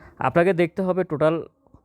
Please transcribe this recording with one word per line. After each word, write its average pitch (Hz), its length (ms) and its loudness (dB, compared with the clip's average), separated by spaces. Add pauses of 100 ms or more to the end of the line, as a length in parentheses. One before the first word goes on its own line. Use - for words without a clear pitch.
(200)
আপনাকে 170 340 2
দেখতে 170 280 -2
হবে 185 220 -2
টোটাল 156 440 -2 (380)